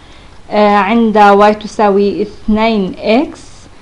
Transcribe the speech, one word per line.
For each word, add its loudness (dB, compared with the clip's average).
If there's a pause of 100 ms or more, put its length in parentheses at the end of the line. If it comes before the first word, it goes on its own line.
(520)
آه، 2
عند 0
واي 4
تساوي -2
اثنين -4
إكس. -2 (400)